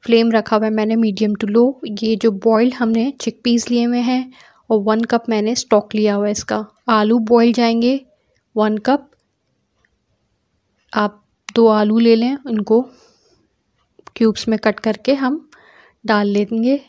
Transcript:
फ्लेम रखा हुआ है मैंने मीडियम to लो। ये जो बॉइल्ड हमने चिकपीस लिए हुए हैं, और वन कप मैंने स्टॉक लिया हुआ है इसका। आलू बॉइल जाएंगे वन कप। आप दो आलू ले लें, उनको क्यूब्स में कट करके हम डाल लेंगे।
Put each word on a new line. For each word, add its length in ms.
फ्लेम 280
रखा 240
हुआ 80
है 80
मैंने 240
मीडियम 380
to 140
लो। 380
ये 300
जो 160
बॉइल्ड 420
हमने 380
चिकपीस 580
लिए 140
हुए 160
हैं, 320
और 100
वन 240
कप 240
मैंने 260
स्टॉक 400
लिया 200
हुआ 120
है 60
इसका। 320
आलू 320
बॉइल 320
जाएंगे 420
वन 240
कप। 300
आप 280
दो 140
आलू 300
ले 180
लें, 200
उनको 440
क्यूब्स 320
में 100
कट 220
करके 340
हम 340
डाल 240
लेंगे। 600